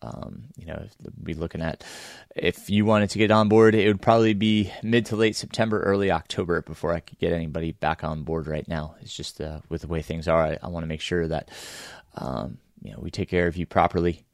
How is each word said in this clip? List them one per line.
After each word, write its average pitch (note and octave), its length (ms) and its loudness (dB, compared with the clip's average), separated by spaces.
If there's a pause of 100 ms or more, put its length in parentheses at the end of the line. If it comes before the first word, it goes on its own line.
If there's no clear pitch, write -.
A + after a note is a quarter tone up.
um, - 420 -12 (120)
you F#2 100 -16
know, D#2 200 -10 (360)
be E2 120 -6
looking E2 260 -6
at, D#2+ 220 -6 (520)
if - 360 -2
you G#2 140 4
wanted G#2 260 4
to - 80 -6
get G#2 140 6
on G#2+ 160 6
board, A2 260 8
it G#2 140 6
would G#2 120 2
probably A2+ 340 6
be G#2+ 380 2 (100)
mid A2+ 240 2
to A2 100 -4
late A2 200 2
September, A2 460 -2
early G2 280 2
October E2+ 520 -2
before D#2+ 320 -4
I E2+ 60 -4
could - 180 -20
get E2+ 140 0
anybody E2 400 -4
back D#2 300 -2
on D#2 200 -4
board D#2+ 240 -4
right D2+ 200 -6
now. D#2 360 -6
It's - 120 -16
just, - 280 -12
uh, D2+ 260 -10
with E2 140 -6
the E2 60 -10
way E2 120 -4
things E2 260 -6
are, E2 160 4
I, D#2 200 -2
I - 60 -10
wanna E2+ 180 -6
make D#2+ 160 -6
sure F2 240 0
that, D#2+ 240 -4 (640)
um, - 440 -8 (240)
you - 100 -14
know, - 80 -14
we E2 100 -10
take F#2+ 180 -6
care F2 180 2
of E2+ 100 -2
you E2+ 100 -4
properly F2 680 2